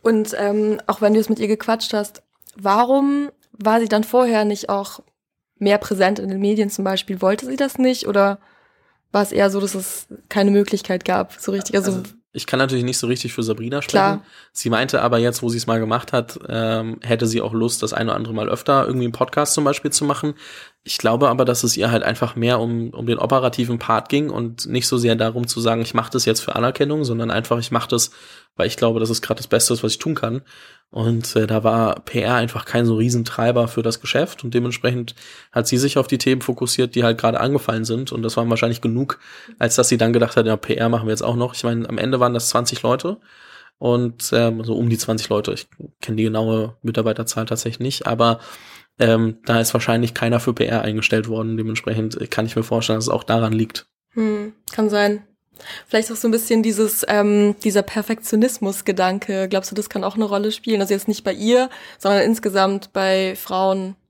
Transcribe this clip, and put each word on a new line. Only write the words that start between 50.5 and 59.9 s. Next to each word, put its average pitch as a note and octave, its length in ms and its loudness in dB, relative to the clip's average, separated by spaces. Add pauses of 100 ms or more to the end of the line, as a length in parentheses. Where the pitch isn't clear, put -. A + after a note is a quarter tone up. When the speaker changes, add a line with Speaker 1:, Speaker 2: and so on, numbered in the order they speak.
Speaker 2:
P A2+ 140 0
R A2+ 160 0
eingestellt A2 440 0
worden. A2+ 300 -4
Dementsprechend A2 760 -4
kann A2+ 140 -2
ich A2+ 100 -8
mir A2+ 80 0
vorstellen, A2 360 0
dass A2+ 80 -4
es - 40 -2
auch A#2+ 140 0
daran A2+ 300 2
liegt. A2 320 -2 (240)
Speaker 1:
Hm, G#3+ 420 -2 (180)
kann G#3+ 200 0
sein. G#3 360 0 (600)
Vielleicht A3 260 0
auch A3 40 -8
so A#3 120 -2
ein A3+ 40 2
bisschen A3+ 300 2
dieses, G#3+ 460 0
ähm, G#3 540 4
dieser G3+ 200 2
Perfektionismus-Gedanke. G3 1700 -2
Glaubst F#3+ 220 -2
du, G#3 40 -12
das G#3 140 -6
kann G3 160 -6